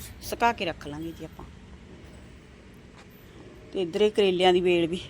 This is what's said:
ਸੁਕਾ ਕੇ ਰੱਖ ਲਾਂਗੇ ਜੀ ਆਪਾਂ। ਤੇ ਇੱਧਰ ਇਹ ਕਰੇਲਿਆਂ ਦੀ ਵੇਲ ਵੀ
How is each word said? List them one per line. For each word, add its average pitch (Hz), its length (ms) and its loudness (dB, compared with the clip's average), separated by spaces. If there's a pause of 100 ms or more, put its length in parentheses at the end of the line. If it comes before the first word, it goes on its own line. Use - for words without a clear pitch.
(220)
ਸੁਕਾ 233 300 -2
ਕੇ 220 120 -6
ਰੱਖ - 240 -8
ਲਾਂਗੇ 156 240 -10
ਜੀ 160 120 -16
ਆਪਾਂ। 165 200 -16 (2250)
ਤੇ 196 100 -4
ਇੱਧਰ 175 180 -4
ਇਹ 208 100 4
ਕਰੇਲਿਆਂ 185 420 4
ਦੀ 180 100 4
ਵੇਲ 175 240 4
ਵੀ 180 240 -4